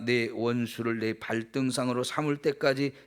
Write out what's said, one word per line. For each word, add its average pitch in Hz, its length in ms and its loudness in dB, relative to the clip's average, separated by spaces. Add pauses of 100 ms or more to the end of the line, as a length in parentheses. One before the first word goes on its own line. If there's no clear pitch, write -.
내 120 240 4
원수를 117 680 0
내 110 200 -2
발등상으로 123 840 -2
삼을 147 320 0
때까지 139 560 0 (140)